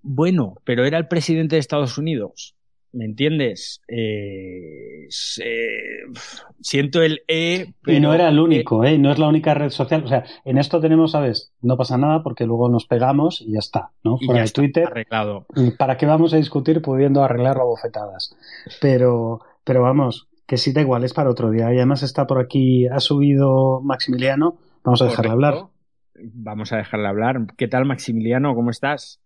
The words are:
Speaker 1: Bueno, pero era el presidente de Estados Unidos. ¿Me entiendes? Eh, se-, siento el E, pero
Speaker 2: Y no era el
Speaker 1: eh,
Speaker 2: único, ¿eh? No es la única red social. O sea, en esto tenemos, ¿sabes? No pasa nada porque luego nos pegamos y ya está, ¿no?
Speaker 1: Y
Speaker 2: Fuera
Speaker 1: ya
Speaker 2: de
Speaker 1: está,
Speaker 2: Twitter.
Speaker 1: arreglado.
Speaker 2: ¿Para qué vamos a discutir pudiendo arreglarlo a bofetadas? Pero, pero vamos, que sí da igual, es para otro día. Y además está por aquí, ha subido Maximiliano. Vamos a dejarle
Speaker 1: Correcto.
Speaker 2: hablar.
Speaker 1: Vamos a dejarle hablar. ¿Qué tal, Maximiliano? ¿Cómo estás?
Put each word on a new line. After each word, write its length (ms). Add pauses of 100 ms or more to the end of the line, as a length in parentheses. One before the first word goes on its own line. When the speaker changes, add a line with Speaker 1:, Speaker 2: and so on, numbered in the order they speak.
Speaker 1:
Bueno, 600
pero 220
era 120
el 100
presidente 480
de 40
Estados 380
Unidos. 580 (360)
¿Me 140
entiendes? 800
Eh, 1200
se-, 360 (1120)
siento 440
el 240
E, 460 (100)
pero 140
Speaker 2:
Y 40
no 140
era 140
el 80
Speaker 1:
eh, 40
Speaker 2:
único, 420
¿eh? 140
No 140
es 80
la 80
única 260
red 160
social. 360
O 20
sea, 160 (200)
en 140
esto 220
tenemos, 320
¿sabes? 500
No 160
pasa 200
nada 260
porque 220
luego 220
nos 200
pegamos 540
y 120
ya 60
está, 320 (120)
¿no? 160
Speaker 1:
Y 60
Speaker 2:
Fuera 140
Speaker 1:
ya 20
Speaker 2:
de 40
Speaker 1:
está, 160
Speaker 2:
Twitter. 260
Speaker 1:
arreglado. 580 (320)
Speaker 2:
¿Para 200
qué 100
vamos 260
a 40
discutir 440
pudiendo 420
arreglarlo 380
a 40
bofetadas? 680 (460)
Pero, 600 (220)
pero 200
vamos, 440 (200)
que 100
sí 160
da 80
igual, 220
es 100
para 160
otro 220
día. 200
Y 60
además 240
está 240
por 140
aquí, 480
ha 120
subido 840
Maximiliano. 760 (260)
Vamos 200
a 20
dejarle 240
Speaker 1:
Correcto. 180
Speaker 2:
hablar. 220 (460)
Speaker 1:
Vamos 580
a 40
dejarle 300
hablar. 300 (180)
¿Qué 120
tal, 180
Maximiliano? 680
¿Cómo 160
estás? 540